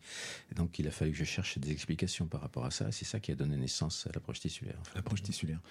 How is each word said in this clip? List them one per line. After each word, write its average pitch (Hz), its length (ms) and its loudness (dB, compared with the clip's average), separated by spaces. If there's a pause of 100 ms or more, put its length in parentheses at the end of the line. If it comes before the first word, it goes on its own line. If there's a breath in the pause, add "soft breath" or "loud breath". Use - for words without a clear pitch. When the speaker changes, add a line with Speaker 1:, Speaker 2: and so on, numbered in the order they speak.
(500 loud breath)
Speaker 1:
Et - 60 -6
donc, 85 240 2
il 76 80 4
a - 20 2
fallu 78 220 4
que 73 60 0
je 82 60 4
cherche - 340 0
des 71 120 0
explications 80 560 2
par 76 140 -2
rapport - 240 -2
à - 80 0
ça, - 160 2
et 113 40 2
c'est - 120 -4
ça - 160 0
qui - 100 -4
a 71 60 2
donné 71 200 2
naissance 69 520 0
à - 40 -2
l'approche - 280 -4
tissulaire, - 400 -4
en 85 40 -8
fait. - 120 -8
Speaker 2:
L'approche 98 260 0
tissulaire. 82 380 0 (100)